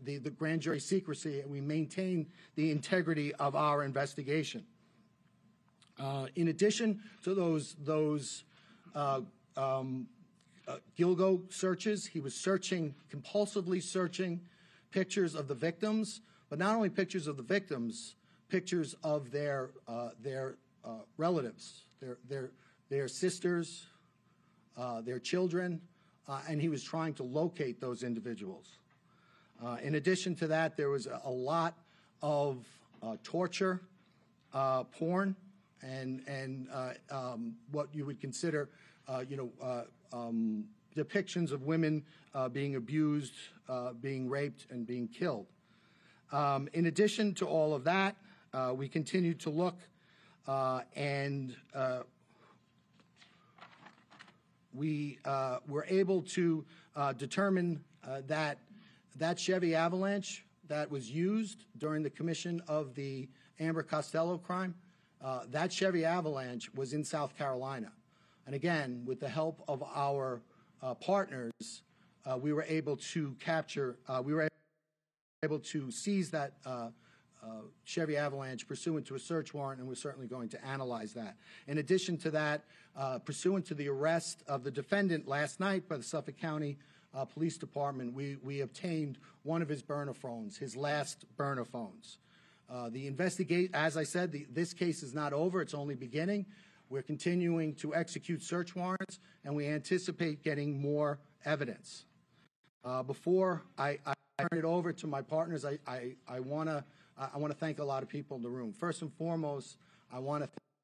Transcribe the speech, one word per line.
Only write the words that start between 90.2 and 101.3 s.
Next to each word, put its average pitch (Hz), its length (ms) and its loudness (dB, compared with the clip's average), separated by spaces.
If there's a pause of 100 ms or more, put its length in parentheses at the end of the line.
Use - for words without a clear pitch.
his 120 180 -6
last 143 500 -2 (100)
burner 139 300 -2
phones. - 520 -10 (520)
Uh, 123 200 -6
the 131 180 -6
investigate-, 143 640 2
as 151 240 4
I 160 60 4
said, 175 280 0
the, 147 200 -8
this 170 220 0
case 170 300 0
is 127 100 -8
not 147 200 0
over. 175 280 2
It's 147 120 -4
only 143 220 -2
beginning. 160 500 0 (440)
We're 131 120 -2
continuing 165 720 2
to 151 180 -4
execute 165 480 -2
search 175 320 -4
warrants, 185 460 -4 (240)
and 143 100 -4
we 147 140 0
anticipate 156 760 0
getting 143 380 0
more 147 380 2 (240)